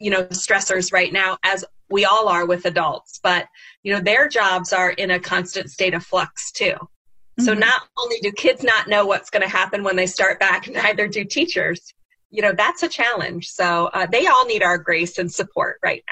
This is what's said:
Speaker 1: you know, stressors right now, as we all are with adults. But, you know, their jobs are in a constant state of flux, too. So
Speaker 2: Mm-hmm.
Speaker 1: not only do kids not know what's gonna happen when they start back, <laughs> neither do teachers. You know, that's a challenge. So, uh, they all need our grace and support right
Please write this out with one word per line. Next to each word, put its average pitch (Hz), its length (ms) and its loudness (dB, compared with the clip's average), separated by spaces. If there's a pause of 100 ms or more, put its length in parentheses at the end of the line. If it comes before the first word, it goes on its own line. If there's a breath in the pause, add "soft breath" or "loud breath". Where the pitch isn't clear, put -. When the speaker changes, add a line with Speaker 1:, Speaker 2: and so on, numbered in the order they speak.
Speaker 1:
you 208 100 -4
know, 185 140 2
stressors 185 680 -2
right 180 200 2
now, 190 300 0
as 185 220 0 (260)
we 202 140 2
all 214 240 4
are 175 180 2
with 180 180 -2
adults. 165 580 -2
But, 180 240 0 (360 loud breath)
you 202 100 -4
know, 202 80 0
their 233 280 4
jobs 190 460 0
are 180 160 2
in 185 200 -4
a 180 100 0
constant 180 500 -4
state 185 240 0
of 170 80 -6
flux, - 500 -4
too. - 240 -2 (640)
So 240 100 2
Speaker 2:
Mm-hmm. 214 100 0
Speaker 1:
not 240 220 2 (160)
only 240 240 -6
do 202 80 -2
kids 254 320 0
not 220 260 2
know 208 160 4
what's 196 240 -2
gonna 196 200 0
happen 196 340 -2
when 190 140 0
they 185 100 2
start 190 320 0
back, 190 300 0
<laughs> - 40 -14
neither 208 360 0
do 208 160 -6
teachers. 185 680 -2 (380)
You 214 120 -2
know, 202 140 4
that's 254 260 2
a 330 60 0
challenge. 220 600 -4
So, 175 440 0
uh, 185 140 -2
they 240 200 2
all 254 200 6
need 214 160 0
our 175 160 4
grace 170 400 -2
and 175 120 -2
support - 520 -4
right - 300 -4